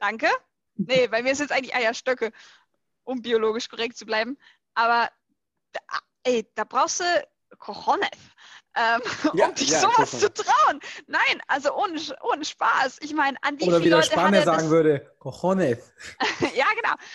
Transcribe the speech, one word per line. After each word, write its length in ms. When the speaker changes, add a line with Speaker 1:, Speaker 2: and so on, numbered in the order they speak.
Speaker 1:
Danke. 280
Nee, 220
bei 140
mir 140
sind 100
es 100
eigentlich 180
Eierstöcke, 580
um 180
biologisch 460
korrekt 280
zu 100
bleiben. 320
Aber 360
da, 80
ey, 300
da 100
brauchst 360
du 40
Cojones, 520
ähm, 280
<laughs> 340
Speaker 2:
Ja, 100
Speaker 1:
um 60
dich 180
Speaker 2:
ja, 60
Speaker 1:
sowas 400
Speaker 2:
Cojones. 0
Speaker 1:
zu 140
trauen. 480
Nein, 420
also 280
ohne 220
Sch-, 240
ohne 220
Spaß. 580
Ich 120
mein, 280
an 180
wie 100
Speaker 3:
Oder 120
Speaker 1:
viele 40
Speaker 3:
wie 40
der 120
Speaker 1:
Leute 200
hat 120
Speaker 3:
Spanier 80
Speaker 1:
er 60
das 160
Speaker 3:
sagen 60
würde, 480
Cojones. 760
Speaker 1:
<laughs> 340
Ja, 200
genau. 200